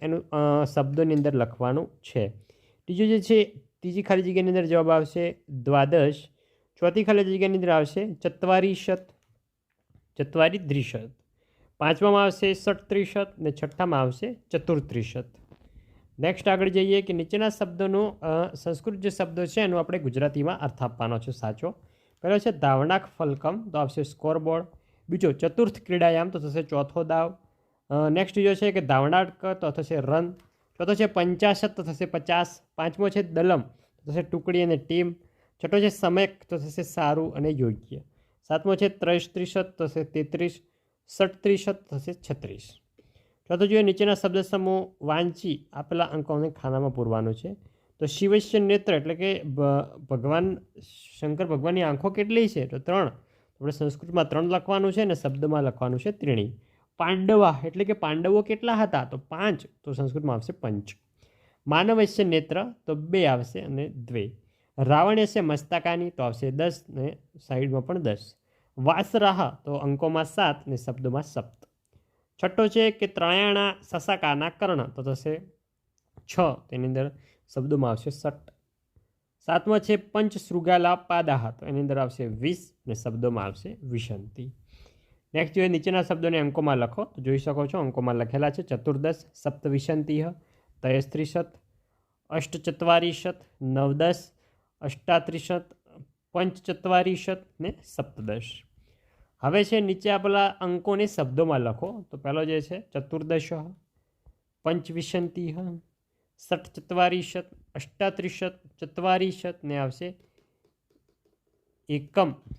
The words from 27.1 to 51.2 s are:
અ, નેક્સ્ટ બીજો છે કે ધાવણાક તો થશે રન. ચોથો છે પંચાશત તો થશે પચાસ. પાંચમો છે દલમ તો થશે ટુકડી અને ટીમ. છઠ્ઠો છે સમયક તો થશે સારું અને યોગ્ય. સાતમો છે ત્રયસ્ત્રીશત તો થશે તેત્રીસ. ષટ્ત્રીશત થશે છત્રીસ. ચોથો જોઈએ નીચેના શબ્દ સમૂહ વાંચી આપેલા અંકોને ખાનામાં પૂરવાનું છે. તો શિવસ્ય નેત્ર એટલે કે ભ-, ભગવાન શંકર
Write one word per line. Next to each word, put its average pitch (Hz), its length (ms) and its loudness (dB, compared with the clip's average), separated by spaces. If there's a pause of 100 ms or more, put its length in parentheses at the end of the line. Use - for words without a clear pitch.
અ, 151 200 2
નેક્સ્ટ 185 260 0
બીજો 196 180 4
છે 202 180 0
કે 185 100 0
ધાવણાક 147 640 2
તો 185 260 -4
થશે 156 240 -6
રન. 156 360 0 (460)
ચોથો 185 180 0
છે 214 100 4
પંચાશત 202 720 2
તો 185 80 -6
થશે 160 220 -6
પચાસ. 170 560 -2 (140)
પાંચમો 170 340 -2
છે 202 140 0
દલમ 170 380 2
તો - 500 -14
થશે 165 100 -2
ટુકડી 175 400 -2
અને 170 160 2
ટીમ. 170 360 -2 (520)
છઠ્ઠો 185 140 2
છે 208 100 6
સમયક 190 600 0
તો 170 80 -4
થશે 151 260 -8
સારું 160 500 0
અને 147 160 -2
યોગ્ય. 120 480 -2 (500)
સાતમો 156 280 0
છે 196 140 2
ત્રયસ્ત્રીશત 180 880 -2
તો 160 100 -2
થશે 156 160 -4
તેત્રીસ. 156 580 -4 (460)
ષટ્ત્રીશત 196 680 0 (140)
થશે 143 240 -8
છત્રીસ. 107 560 -10 (800)
ચોથો 175 180 2
જોઈએ 214 180 6
નીચેના 202 300 4
શબ્દ 190 240 0
સમૂહ 190 680 -2
વાંચી 165 680 -2
આપેલા 170 300 -2
અંકોને 156 480 -2
ખાનામાં 135 440 -2
પૂરવાનું 113 380 0
છે. 165 200 -10 (460)
તો 156 60 -2
શિવસ્ય 208 540 2
નેત્ર 202 340 2
એટલે 156 220 -2
કે 190 280 -4
ભ-, 143 540 0 (120)
ભગવાન 156 480 0 (640)
શંકર 156 260 -4